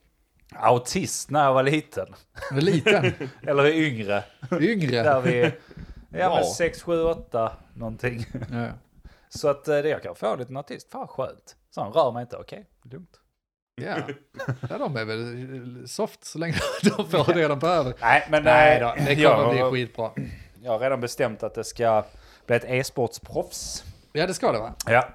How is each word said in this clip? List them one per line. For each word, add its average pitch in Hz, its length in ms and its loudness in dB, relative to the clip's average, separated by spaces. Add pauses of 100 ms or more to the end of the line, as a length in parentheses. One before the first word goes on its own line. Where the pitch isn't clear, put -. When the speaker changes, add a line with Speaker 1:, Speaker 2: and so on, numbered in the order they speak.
(560)
Speaker 1:
autist 123 720 0
när 147 160 2
jag 135 80 4
var 131 100 4
liten. 143 520 -2 (360)
Speaker 2:
Liten? 156 600 2 (160)
Speaker 1:
<laughs> - 180 -14
Eller 139 180 4
yngre. 117 580 0 (380)
Speaker 2:
Yngre? 156 420 0
Speaker 1:
Där 135 180 4
vi, 123 300 2 (600)
ja, 175 160 0
Speaker 3:
Bra. 180 80 2
Speaker 1:
men 185 100 2
sex, 170 380 -4
sju, 165 200 0
åtta 120 480 -2 (220)
någonting. 117 520 -6 (260)
Speaker 2:
Ja. 117 160 -4 (640)
Speaker 1:
Så - 200 -4
att, 143 180 -2
eh, 147 100 2
det, 147 120 0
jag 107 140 -4
kan 90 120 -8
få 214 180 -4
en 156 60 -6
liten 127 180 -10
autist. - 340 -16
Fan, 254 160 -12
skönt. - 480 -10 (200)
Så 170 60 -6
han 104 100 -8
rör 135 200 2
mig 120 100 -8
inte. - 160 -12
Okej, - 280 -16 (260)
lugnt. 180 180 -18 (720)
Speaker 2:
Ja. 170 140 -6 (760)
Ja, 170 80 -8
de 220 200 -4
är 113 80 -4
väl 123 840 -10
soft - 380 -8
så - 140 -12
länge 165 160 -4 (160)
<laughs> - 260 0
de 185 120 -6
får 165 240 2
det 165 140 2
de 143 120 -2
behöver. 160 420 0
Speaker 1:
Nej, 139 300 6
men, 151 120 4
Speaker 2:
Nej 151 380 8
Speaker 1:
eh, 120 60 0
Speaker 2:
då, 117 60 -2 (120)
det 143 100 4
kommer 151 120 6 (160)
Speaker 1:
jag 120 80 4
Speaker 2:
bli 131 100 2
Speaker 1:
har, 127 100 2
Speaker 2:
skitbra. 117 400 -4 (520)
Speaker 1:
jag 123 80 -4
har 110 80 0
redan 127 220 -2
bestämt 117 420 -4
att 107 120 -6
det 113 80 -6
ska 113 400 2 (440)
bli 120 80 2
ett 117 120 0
e-sportsproffs. - 1160 -6 (300)
Speaker 2:
Ja, 156 140 0
det 185 60 -4
ska 190 180 0
det, 117 80 0
va? 113 140 -8 (140)
Speaker 1:
Ja. 120 280 4